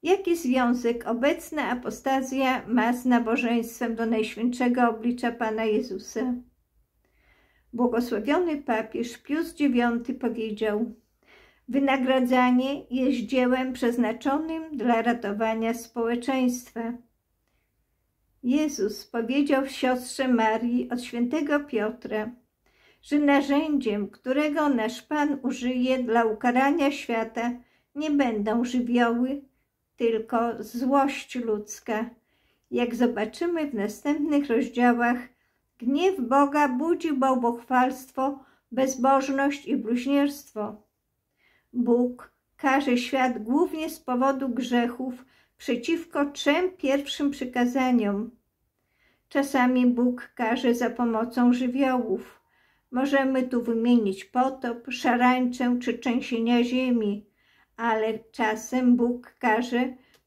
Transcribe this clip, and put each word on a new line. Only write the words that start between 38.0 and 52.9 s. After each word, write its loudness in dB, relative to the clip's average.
bezbożność 2
i 0
bluźnierstwo. -2
Bóg 0
karze 2
świat 0
głównie 0
z -12
powodu 0
grzechów -2
przeciwko -2
trzem 0
pierwszym 0
przykazaniom. 0
Czasami 2
Bóg 2
karze 0
za 0
pomocą 2
żywiołów. 0